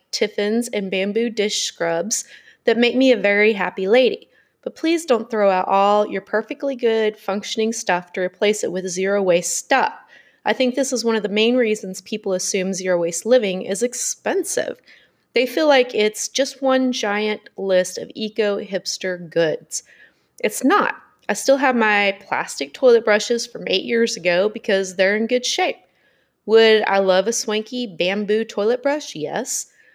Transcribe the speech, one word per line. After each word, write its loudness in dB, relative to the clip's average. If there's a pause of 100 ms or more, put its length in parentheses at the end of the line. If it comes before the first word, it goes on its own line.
(120)
Tiffin's -2
and -6
bamboo -2
dish -2
scrubs -4 (400)
that 2
make 2
me 6
a 4
very 4
happy -4
lady. 2 (340)
But -10
please -2
don't 0
throw 2
out 0
all 4
your -6
perfectly -4
good 0
functioning -4
stuff -4
to -6
replace 0
it -2
with -6
zero -2
waste 2
stuff. 0 (520)
I 0
think 0
this -2
is -4
one 0
of -2
the -6
main 2
reasons -2
people -6
assume -2
zero -2
waste -2
living 2
is -4
expensive. -4 (520)
They 2
feel 0
like 4
it's 0
just -2
one 2
giant -2 (160)
list 0
of -12
eco -2
hipster -6
goods. -2 (640)
It's -2
not. 2 (340)
I -2
still 2
have 2
my 2
plastic -6
toilet 4
brushes 2
from -12
eight -2
years 0
ago 0
because -2
they're 2
in 0
good -2
shape. -2 (680)
Would 6
I 2
love 4
a -2
swanky -4
bamboo -2
toilet -2
brush? -4
Yes. -6 (220)